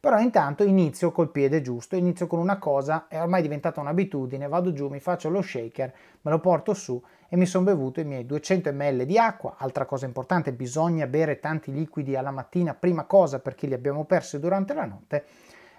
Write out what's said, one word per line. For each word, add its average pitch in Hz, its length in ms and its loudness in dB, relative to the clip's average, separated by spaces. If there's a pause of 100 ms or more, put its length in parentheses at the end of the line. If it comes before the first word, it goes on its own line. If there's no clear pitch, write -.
però 233 180 6
intanto 208 440 2
inizio 180 480 4
col 165 200 2
piede 143 300 2
giusto, 123 360 -6
inizio 175 300 0
con 170 120 -2
una 190 200 0
cosa, 147 500 -2
è 160 120 -6
ormai 175 220 2
diventata 151 380 -4
un'abitudine, 143 680 -2
vado 175 240 0
giù, 143 160 -4
mi 139 120 -10
faccio 175 280 -2
lo 185 140 0
shaker, 131 500 -6 (300)
me 147 80 -2
lo 156 100 4
porto 175 320 2
su 127 280 -6 (280)
e 175 80 -2
mi 180 100 6
son 180 180 2
bevuto 151 360 0
i 156 40 -2
miei 131 220 -8
duecento 151 460 0
millilitri 139 340 0
di 190 120 2
acqua. 220 380 0
Altra 135 300 -4
cosa 135 180 -6
importante, 135 480 -2
bisogna 147 540 -2
bere 147 340 0
tanti 151 320 -4
liquidi 139 440 -4
alla 135 140 -4
mattina, 143 440 -2
prima 170 300 0
cosa, 156 360 4
perché - 260 -6
li 135 80 -2
abbiamo 139 300 -2
persi 156 340 0
durante 196 360 0
la 294 100 -4
notte, 123 400 -6 (540)